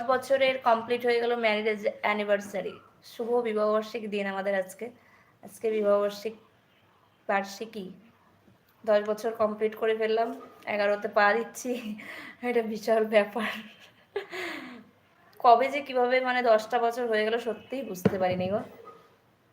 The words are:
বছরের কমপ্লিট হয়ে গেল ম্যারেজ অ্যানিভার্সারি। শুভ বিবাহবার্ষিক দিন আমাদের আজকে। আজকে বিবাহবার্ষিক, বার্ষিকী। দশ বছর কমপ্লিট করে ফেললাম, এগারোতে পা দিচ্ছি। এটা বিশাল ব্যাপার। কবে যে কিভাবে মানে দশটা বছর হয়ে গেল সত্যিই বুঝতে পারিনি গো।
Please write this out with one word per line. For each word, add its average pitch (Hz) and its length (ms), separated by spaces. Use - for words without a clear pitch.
বছরের 262 500
কমপ্লিট 240 480
হয়ে 240 140
গেল 240 160
ম্যারেজ 214 520
অ্যানিভার্সারি। 202 800
শুভ 240 380
বিবাহবার্ষিক 214 680
দিন 196 180
আমাদের 196 280
আজকে। 190 360
আজকে - 280
বিবাহবার্ষিক, 202 640
বার্ষিকী। 196 640
দশ 208 240
বছর 214 220
কমপ্লিট 214 440
করে 220 220
ফেললাম, 220 440
এগারোতে 208 420
পা 208 260
দিচ্ছি। 226 640
এটা 240 200
বিশাল 220 440
ব্যাপার। 214 440
কবে 247 280
যে 277 140
কিভাবে 254 400
মানে 254 220
দশটা 226 360
বছর 233 280
হয়ে 214 180
গেল 226 140
সত্যিই 240 420
বুঝতে 196 380
পারিনি 185 300
গো। 208 100